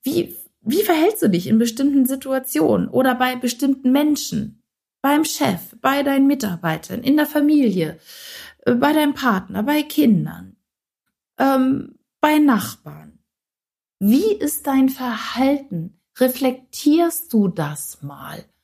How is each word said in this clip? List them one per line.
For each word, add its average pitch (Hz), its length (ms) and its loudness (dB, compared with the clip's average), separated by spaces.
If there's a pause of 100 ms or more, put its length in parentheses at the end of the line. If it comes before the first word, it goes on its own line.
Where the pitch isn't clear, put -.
Wie, - 320 -4 (260)
wie 320 220 0
verhältst 349 400 0
du 220 60 2
dich 180 180 -2
in 220 100 2
bestimmten 262 480 0
Situationen 262 840 -2
oder 254 260 2
bei 254 200 -2
bestimmten 254 560 -2
Menschen? 285 680 0 (420)
Beim 294 240 2
Chef, 247 560 -4
bei 277 200 0
deinen 277 260 2
Mitarbeitern, 185 760 -4
in 277 140 2
der 294 80 2
Familie, 285 760 2 (680)
äh, 247 80 2
bei 277 200 2
deinem 302 200 2
Partner, 208 480 -2
bei 294 220 0
Kindern, 170 720 0 (840)
ähm, 269 640 0 (220)
bei 302 180 4
Nachbarn. 156 800 -2 (800)
Wie 277 320 4
ist 302 340 -4
dein 269 220 2
Verhalten? 254 1120 -4 (180)
Reflektierst 269 1160 0
du 202 160 4
das - 520 -8
mal? 139 440 -16 (180)